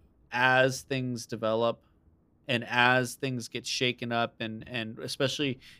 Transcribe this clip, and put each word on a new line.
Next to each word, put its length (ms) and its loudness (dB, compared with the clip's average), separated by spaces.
as 520 4
things 440 -4
develop 560 -2
and 220 -2
as 460 4
things 340 -6
get 180 -10
shaken 460 -2
up 260 -2
and, 300 -8
and 320 -8
especially 580 -4